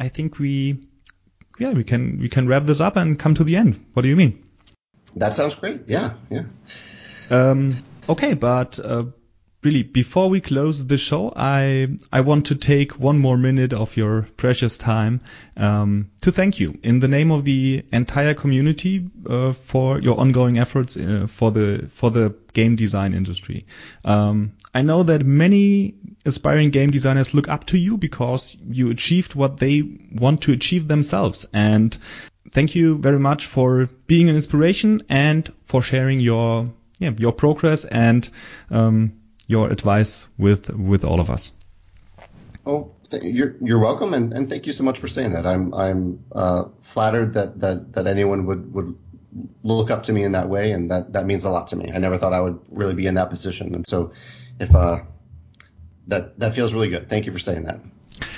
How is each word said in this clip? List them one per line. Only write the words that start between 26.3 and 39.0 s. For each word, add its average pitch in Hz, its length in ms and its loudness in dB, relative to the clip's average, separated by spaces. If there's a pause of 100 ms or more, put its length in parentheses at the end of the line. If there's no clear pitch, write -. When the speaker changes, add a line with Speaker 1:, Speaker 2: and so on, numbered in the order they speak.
Speaker 1:
game 135 220 2
designers 135 420 0
look 151 140 2
up 151 160 -6
to 180 140 0
you 196 180 0
because 131 600 -4 (140)
you 123 200 0
achieved 175 440 -2
what 135 240 -2
they 143 240 2 (300)
want 131 300 2
to 147 100 2
achieve 156 340 0
themselves. 147 640 -2
And 107 440 2 (560)
thank 151 240 0
you 160 220 2
very 139 200 2
much 139 280 0
for 127 400 2 (200)
being 170 220 6
an 151 80 4
inspiration 180 720 2
and 151 440 0 (120)
for 127 180 0
sharing 131 380 0
your, 117 520 0 (280)
yeah, 175 180 -2
your 113 140 2
progress 151 520 0
and, 117 440 2 (420)
um, 113 420 2 (360)